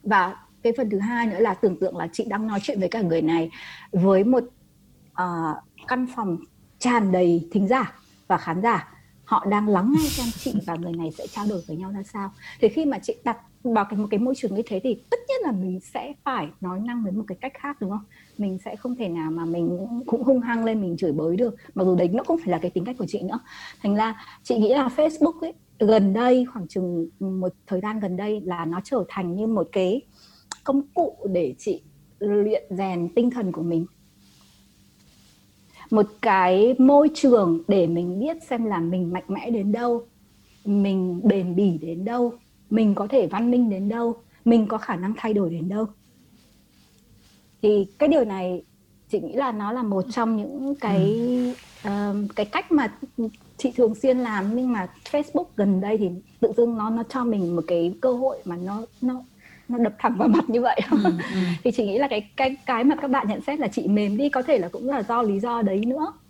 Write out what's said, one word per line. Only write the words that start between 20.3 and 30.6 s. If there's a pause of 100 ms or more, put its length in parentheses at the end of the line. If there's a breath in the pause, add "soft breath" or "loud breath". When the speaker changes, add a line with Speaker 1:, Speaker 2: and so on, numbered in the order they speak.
Speaker 1:
hăng
lên
mình
chửi
bới
được. (200 loud breath)
Mặc
dù
đấy
nó
không
phải
là
cái
tính
cách
của
chị
nữa. (440 loud breath)
Thành
ra (180 loud breath)
chị
nghĩ
là
Facebook
ấy, (260)
gần
đây,
khoảng
chừng (100)
một (140)
thời
gian
gần
đây
là
nó
trở
thành
như
một
cái (640 loud breath)